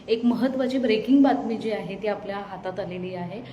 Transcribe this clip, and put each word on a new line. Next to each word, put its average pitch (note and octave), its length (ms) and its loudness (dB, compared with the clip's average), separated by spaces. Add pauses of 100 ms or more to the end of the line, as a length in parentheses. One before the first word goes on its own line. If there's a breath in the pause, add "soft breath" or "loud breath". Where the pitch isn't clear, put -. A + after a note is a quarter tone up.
एक A#3+ 180 0
महत्त्वाची B3+ 520 2
ब्रेकिंग B3 460 6
बातमी A3+ 340 2
जी A3 140 -4
आहे G3 240 -6
ती G3+ 120 -6
आपल्या G3 300 -4
हातात F#3+ 420 -8
आलेली F3+ 360 -8
आहे F3 260 -8 (120)